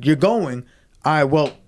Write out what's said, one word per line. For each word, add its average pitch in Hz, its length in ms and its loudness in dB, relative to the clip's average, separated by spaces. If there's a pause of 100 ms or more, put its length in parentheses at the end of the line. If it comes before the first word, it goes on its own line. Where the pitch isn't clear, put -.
you're 151 120 2
going, 147 500 -2 (380)
"All 151 100 0
right, 151 120 2
well, 147 260 0 (160)